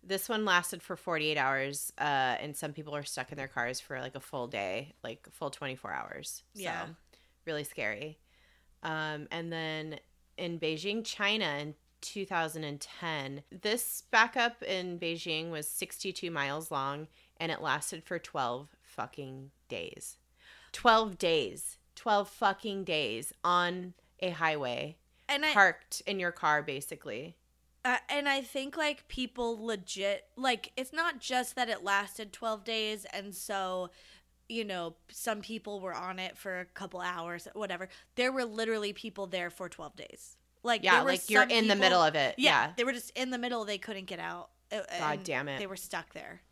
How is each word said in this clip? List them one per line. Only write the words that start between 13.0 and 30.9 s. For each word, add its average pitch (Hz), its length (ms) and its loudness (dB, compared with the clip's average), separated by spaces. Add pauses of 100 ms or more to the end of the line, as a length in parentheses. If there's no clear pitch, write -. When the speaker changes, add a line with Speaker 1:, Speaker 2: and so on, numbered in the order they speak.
Speaker 1:
this 214 600 -2
backup 233 520 4
in 180 360 -2
Beijing 165 520 -2
was 151 180 -4
sixty-two - 600 -6
miles 151 400 -2
long, 143 360 -2 (300)
and 165 140 -2
it - 100 -4
lasted 151 420 -2
for 175 140 -6
twelve 135 640 -4
fucking 135 680 -10 (160)
days. - 500 -10 (540)
Twelve 220 460 6
days. 156 600 0 (180)
Twelve 202 320 2
fucking 196 580 0
days 139 480 -2 (100)
on 175 500 2 (260)
a 185 120 0
highway, 151 680 0 (320)
Speaker 2:
And 285 160 2
I 302 80 4
Speaker 1:
parked 190 540 6
in 202 120 0
your 175 120 0
car, 151 320 4
basically. 143 760 -8 (480)
Speaker 2:
Uh, 247 120 2 (120)
and 285 180 0
I 277 140 2
think, 269 340 -6
like, 294 340 -2
people 233 540 -4
legit, 196 640 -2 (100)
like, 254 400 0
it's 262 160 -6